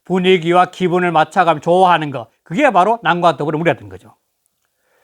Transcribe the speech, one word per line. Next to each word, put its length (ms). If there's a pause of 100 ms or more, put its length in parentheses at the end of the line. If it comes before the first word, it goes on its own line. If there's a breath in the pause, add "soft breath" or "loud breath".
분위기와 600
기분을 460
맞춰가면 480
좋아하는 500
거. 200 (140)
그게 260
바로 320
남과 340
더불어 220
무리가 180
된 120
거죠. 260 (880)